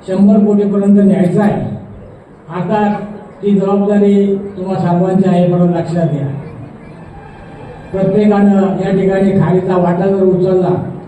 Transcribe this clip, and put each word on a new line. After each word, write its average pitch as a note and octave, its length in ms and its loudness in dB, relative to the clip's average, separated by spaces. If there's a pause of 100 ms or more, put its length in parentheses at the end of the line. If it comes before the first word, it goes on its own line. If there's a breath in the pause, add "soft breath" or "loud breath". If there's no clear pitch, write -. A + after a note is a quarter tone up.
शंभर G3+ 380 4
कोटीपर्यंत G3+ 540 2
न्यायचा F3+ 440 2
आहे. - 180 0 (920)
आता G#3 320 0 (560)
ती G3+ 160 2
जबाबदारी G3+ 760 2 (220)
तुम्हा F#3 180 -6
सर्वांची F#3 540 0
आहे, F3 180 2
बरोबर F3 300 2
लक्षात D#3+ 340 -2
घ्या. C#3 160 -4 (1600)
प्रत्येकानं G3+ 680 2 (200)
या F#3 100 -2
ठिकाणी F#3+ 480 2
खारीचा F#3 380 0
वाटा F3 300 0
जर G3 160 0
उचलला F3+ 460 0 (380)